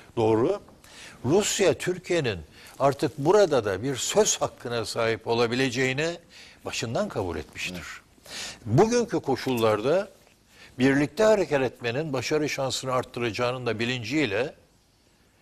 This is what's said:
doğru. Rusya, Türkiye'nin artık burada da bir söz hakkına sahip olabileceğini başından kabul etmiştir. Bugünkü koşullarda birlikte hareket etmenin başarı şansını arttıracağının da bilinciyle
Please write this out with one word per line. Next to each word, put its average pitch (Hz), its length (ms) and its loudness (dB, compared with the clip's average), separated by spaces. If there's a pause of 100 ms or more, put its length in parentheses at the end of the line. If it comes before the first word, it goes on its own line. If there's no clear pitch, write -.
(160)
doğru. 120 440 2 (640)
Rusya, 175 500 2
Türkiye'nin 170 640 -2 (400)
artık - 400 0
burada 151 460 4
da 98 180 -2
bir 131 140 -4
söz 202 400 2
hakkına 117 480 -4
sahip 113 420 -2
olabileceğini 127 920 0 (480)
başından 147 440 -4
kabul 87 280 -4
etmiştir. 82 480 -10 (800)
Bugünkü 190 560 2
koşullarda 123 880 0 (720)
birlikte 139 460 2
hareket 175 360 4
etmenin 127 520 -4
başarı 147 360 -2
şansını 131 440 -4
arttıracağının 123 760 -2
da 110 120 -2
bilinciyle 120 760 -2 (880)